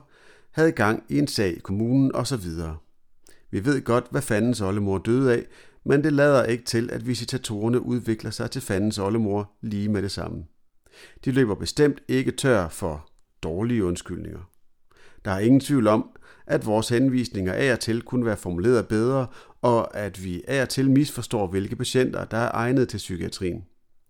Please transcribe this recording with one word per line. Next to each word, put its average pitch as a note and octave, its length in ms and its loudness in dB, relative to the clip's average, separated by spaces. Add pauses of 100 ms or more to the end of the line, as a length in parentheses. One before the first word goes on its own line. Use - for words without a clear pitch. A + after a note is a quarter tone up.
(520)
havde D#3+ 200 4
gang A2 380 0
i C#3+ 100 0
en C#3+ 80 2
sag G2 300 0
i - 20 -12
kommunen A#2+ 560 2
og A#2+ 120 -2
så C3+ 100 -4
videre. E2 400 -8 (720)
Vi G2 140 -4
ved C3+ 160 2
godt, A#2+ 300 2
hvad C#3 100 -2
fandens A#2 400 2
oldemor G2 360 0
døde A#2+ 360 2
af, A#2+ 120 0 (400)
men C3+ 180 4
det D#3 100 2
lader C#3+ 300 6
ikke A#2 200 -2
til, A#2 280 -2
at A#2 160 -6
visitatorerne A#2 720 -2
udvikler A2+ 500 -2
sig A2+ 200 -6
til C3 100 -8
fandens G#2 380 0
oldemor G#2 520 0 (100)
lige G#2 280 -4
med G#2 120 0
det F#2+ 100 -4
samme. E2 320 -8 (840)
De C#3 60 0
løber B2 240 4
bestemt - 520 2
ikke C3 240 0
tør A2+ 360 2
for D#2 420 -8 (340)
dårlige G#2 420 0
undskyldninger. E2 640 -6 (760)
Der G#2+ 60 -2
er F#2+ 80 -2
ingen B2 200 6
tvivl C3+ 280 2
om, A2 220 4 (380)
at C3 180 0
vores A2 240 0
henvisninger A#2+ 640 0
af B2+ 200 2
og A2 60 -2
til A2+ 220 -2
kunne B2 240 -2
være G#2 120 0
formuleret F#2+ 500 0
bedre, A#2+ 400 0 (340)
og A#2 360 2
at F#2 260 -8
vi F2 240 -6
af C3+ 140 0
og A#2+ 80 -2
til C3+ 200 0
misforstår, B2+ 580 0
hvilke G2 280 -4
patienter, B2 500 -2
der A2 120 -6
er A#2 160 -2
egnet B2+ 360 0
til G#2 80 -8
psykiatrien. F2 640 -8 (460)